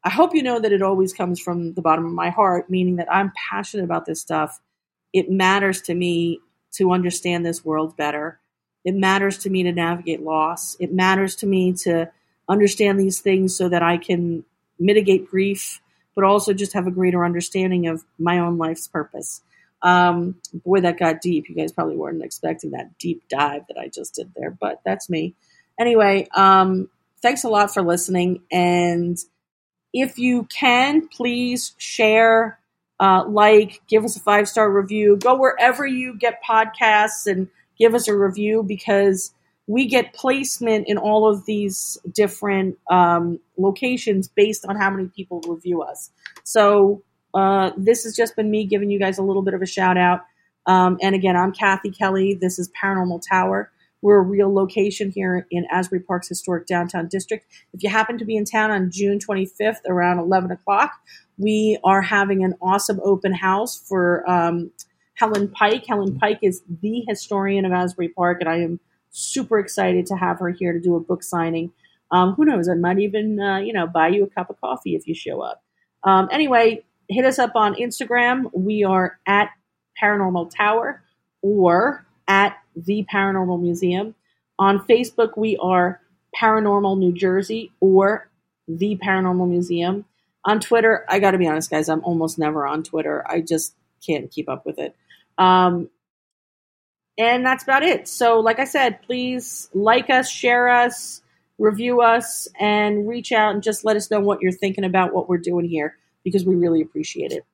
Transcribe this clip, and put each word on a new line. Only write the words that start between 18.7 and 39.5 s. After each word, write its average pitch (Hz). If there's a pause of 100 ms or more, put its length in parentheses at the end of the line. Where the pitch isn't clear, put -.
purpose. - (400)
Um, 180 (160)
boy, 180
that 175
got 165
deep. 165
You 170
guys 160
probably 160
weren't 156
expecting -
that -
deep 170
dive 143
that -
I 64
just -
did -
there, 151
but -
that's 190
me. 170 (460)
Anyway, 214
um, 190 (320)
thanks 254
a 240
lot 202
for 196
listening. 175 (100)
And 175 (760)
if 254
you 240
can, 277
please 247
share, 226 (400)
uh, 190
like, 208
give 220
us -
a -
five-star 208
review. 202
Go 247
wherever 262
you 254
get 233
podcasts 220
and 185 (300)
give 226
us 240
a 208
review, 208
because 196 (340)